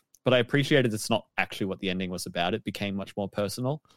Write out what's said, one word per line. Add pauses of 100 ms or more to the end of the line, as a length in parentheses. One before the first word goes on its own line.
(220)
But
I
appreciated
it's
not (120)
actually
what
the
ending
was
about.
It
became
much
more
personal. (140)